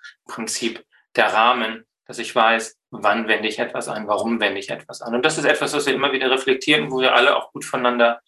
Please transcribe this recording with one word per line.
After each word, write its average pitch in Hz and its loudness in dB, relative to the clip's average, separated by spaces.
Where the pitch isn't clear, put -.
im - -14
Prinzip - -6
der 107 2
Rahmen, 113 2
dass 117 -12
ich 113 -8
weiß, 113 2
wann 107 0
wende 107 0
ich 107 -6
etwas 123 -6
an, 107 -8
warum 110 -2
wende 98 0
ich - -10
etwas - -12
an. 117 -6
Und 123 0
das 156 0
ist 147 -2
etwas, 147 0
was 147 -2
wir 135 2
immer 131 0
wieder 131 0
reflektieren, 135 0
wo 131 -2
wir 131 4
alle 135 6
auch - -6
gut 147 -10
voneinander 120 2